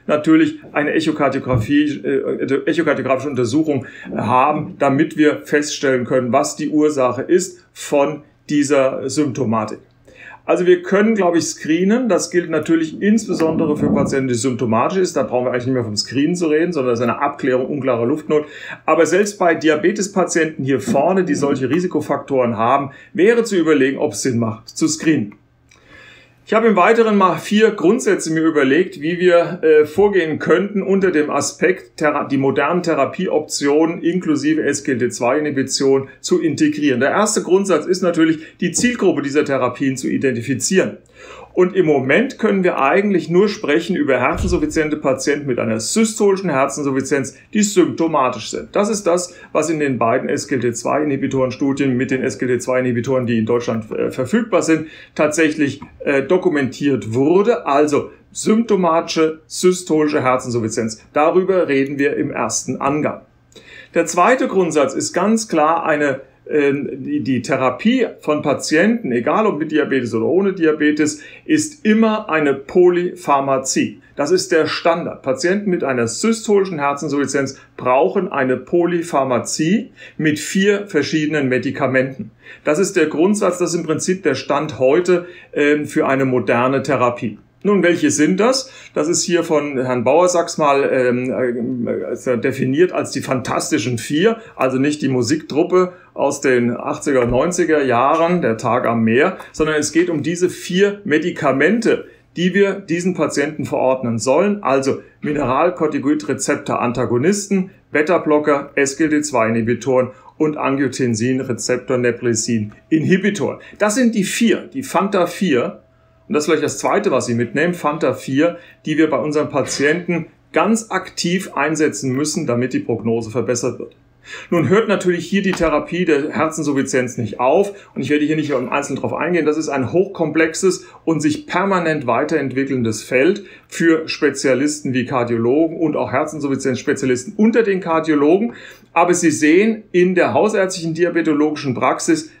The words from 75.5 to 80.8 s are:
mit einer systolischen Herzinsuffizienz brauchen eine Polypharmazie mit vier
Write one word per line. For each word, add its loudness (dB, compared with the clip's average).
mit 0
einer 0
systolischen 0
Herzinsuffizienz -2
brauchen 0
eine 0
Polypharmazie 0
mit 0
vier 0